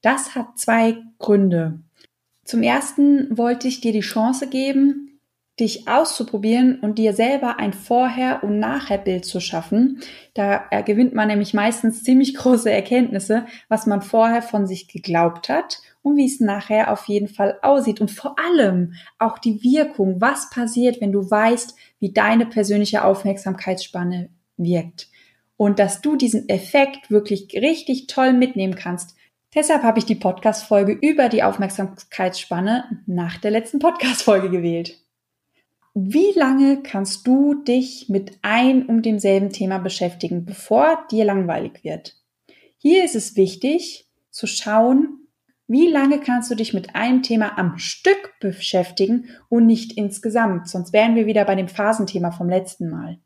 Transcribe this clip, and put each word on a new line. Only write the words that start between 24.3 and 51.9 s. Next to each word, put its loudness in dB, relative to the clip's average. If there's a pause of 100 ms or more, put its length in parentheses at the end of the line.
wirkt. -4 (480)
Und 2
dass 2
du 0
diesen 0
Effekt 0
wirklich 0
richtig -2
toll 2
mitnehmen 0
kannst. -10 (400)
Deshalb 2
habe 2
ich -2
die 0
Podcast-Folge 0
über 2
die 2
Aufmerksamkeitsspanne -4
nach -6
der -4
letzten -2
Podcast-Folge 2
gewählt. -4 (960)
Wie 2
lange 4
kannst -6
du 4
dich -2
mit -4
ein 4
und 2
demselben 2
Thema -4
beschäftigen, -6
bevor 0
dir 0
langweilig -2
wird? -12 (640)
Hier 4
ist -4
es -8
wichtig -2 (240)
zu -10
schauen, 0 (400)
wie 4
lange 2
kannst -2
du -4
dich -4
mit -6
einem 0
Thema -2
am -2
Stück -2
beschäftigen -2 (180)
und 4
nicht 0
insgesamt. -2
Sonst -8
wären 4
wir 2
wieder 2
bei 0
dem -4
Phasenthema -2